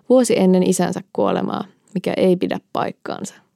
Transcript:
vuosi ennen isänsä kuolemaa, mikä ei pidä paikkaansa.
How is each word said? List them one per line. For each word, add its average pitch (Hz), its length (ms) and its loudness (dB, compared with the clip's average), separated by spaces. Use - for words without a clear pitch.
vuosi 247 300 4
ennen 185 240 4
isänsä 180 380 0
kuolemaa, - 500 -2
mikä - 240 -4
ei 185 180 4
pidä - 240 -4
paikkaansa. - 600 -8